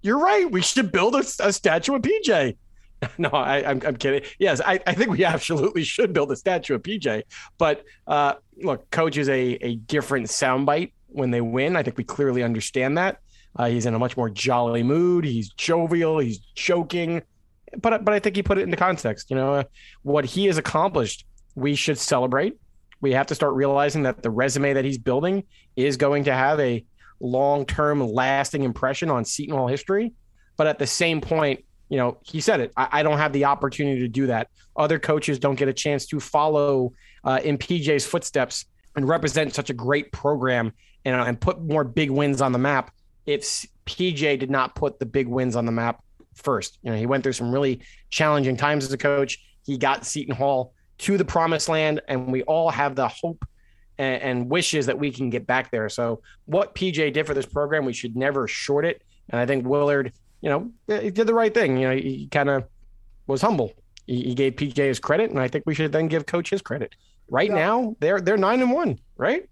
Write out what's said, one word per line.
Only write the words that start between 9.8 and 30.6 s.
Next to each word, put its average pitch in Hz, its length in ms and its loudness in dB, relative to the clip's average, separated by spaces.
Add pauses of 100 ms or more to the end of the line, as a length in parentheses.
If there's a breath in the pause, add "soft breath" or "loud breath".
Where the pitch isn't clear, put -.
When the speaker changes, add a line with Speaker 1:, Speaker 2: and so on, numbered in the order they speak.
Speaker 1:
soundbite 143 680 0 (140)
when 131 240 -2
they 120 100 2
win. 127 340 0
I 160 80 2
think - 140 -4
we 120 80 -4
clearly 127 380 0
understand 127 560 0
that. 185 220 0 (360 soft breath)
Uh, 120 100 2
he's 117 200 0
in 117 80 0
a 113 40 0
much 123 180 0
more 117 140 0
jolly 117 540 0
mood. 170 400 2
He's 113 240 -2
jovial. 165 720 0
He's 113 180 -2 (160)
joking. 170 680 -2 (560)
But, 220 260 0
but 208 100 4
I 202 60 2
think 202 160 0
he 202 60 0
put 196 160 2
it - 20 2
into 180 160 -2
context. 170 540 0
You 131 60 0
know, 135 180 2
uh, 143 80 0 (400 loud breath)
what 143 220 2
he 185 220 0
has 175 120 4
accomplished, 156 680 -2 (300)
we 139 180 0
should 143 240 -2
celebrate. 131 580 0 (440)
We 139 140 0
have 139 140 2
to 156 60 -2
start 143 200 0
realizing 139 500 2
that 127 180 -2
the 117 80 -2
resume 135 440 0
that 135 100 2
he's 135 140 -4
building 160 440 0 (320 soft breath)
is 135 220 0
going 143 280 2
to 135 100 2
have 143 260 2
a 120 240 0 (340 soft breath)
long-term 143 840 0
lasting 135 600 0
impression 135 480 -2
on 120 140 0
Seton 147 320 -6
Hall 131 100 0
history. 196 460 -2 (440)
But 151 120 4